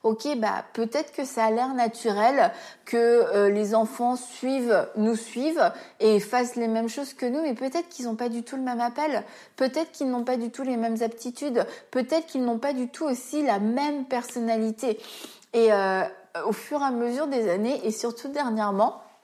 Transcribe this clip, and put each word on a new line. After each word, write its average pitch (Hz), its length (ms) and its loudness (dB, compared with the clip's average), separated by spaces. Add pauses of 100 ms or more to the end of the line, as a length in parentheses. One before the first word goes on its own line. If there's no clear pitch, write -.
ok, 220 240 0 (120)
bah, 202 340 -2
peut-être 233 400 -4
que 285 120 -6
ça 233 200 -2
a 220 60 4
l'air 247 240 0
naturel 233 760 2 (340)
que, 240 120 -2
euh, 233 540 6
les 208 220 0
enfants 240 440 2
suivent, 247 800 0
nous 220 180 2
suivent 240 580 0 (280)
et 214 180 6
fassent 240 380 0
les 233 100 0
mêmes 226 220 0
choses 277 260 -8
que - 100 -6
nous, 254 160 0
mais 285 140 -2
peut-être 269 340 -4
qu'ils 247 180 -8
n'ont 220 100 -2
pas 240 120 -4
du 233 140 -4
tout 269 140 -10
le 262 60 -4
même 247 180 -2
appel, 240 420 -2 (320)
peut-être 294 380 0
qu'ils 269 180 -2
n'ont 240 140 -2
pas 254 120 0
du 233 140 -4
tout 262 140 -8
les 254 120 -2
mêmes 226 260 -2
aptitudes, 240 640 -2 (260)
peut-être 311 340 0
qu'ils 262 180 -2
n'ont 233 140 0
pas 285 140 0
du 254 160 -4
tout - 160 -8
aussi 294 400 -2
la 208 160 2
même 269 460 0
personnalité. 226 920 -2 (540)
Et, 226 200 6
euh, 190 300 2 (440)
au 220 60 0
fur 285 280 -4
et 285 40 0
à 269 60 2
mesure 240 380 -2
des 240 200 0
années, 214 360 0
et 220 80 0
surtout 233 360 -6
dernièrement 220 760 0 (220)